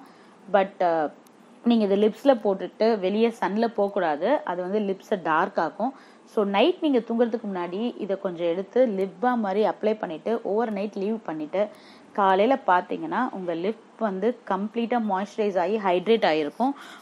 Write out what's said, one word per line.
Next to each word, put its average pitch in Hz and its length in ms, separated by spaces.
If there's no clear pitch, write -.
But, 190 260
uh, 165 280
நீங்க 233 200
இதை 196 180
லிப்ஸ்ல 220 340
போட்டுட்டு 208 600
வெளியே 208 300
சன்ல 220 380
போகக்கூடாது. 202 760
அது 180 180
வந்து 196 180
லிப்ஸை 196 420
dark 170 380
ஆக்கும். 196 320
So, 220 180
night 208 360
நீங்க 285 180
தூங்குறதுக்கு 233 480
முன்னாடி 190 540
இதை 196 180
கொஞ்சம் 175 280
எடுத்து 190 400
lip 190 340
பாம் 247 160
மாதிரி 208 300
apply 214 320
பண்ணிட்டு 185 440
ஓவர் 220 300
நைட் 202 220
leave 208 300
பண்ணிட்டு 156 380
காலையில 202 540
பாத்தீங்கன்னா 180 640
உங்க 175 220
lip 190 220
வந்து 214 400
கம்ப்ளீட்டா 214 560
moisturize 202 540
ஆகி 185 180
hydrate 196 500
ஆகிருக்கும். 156 460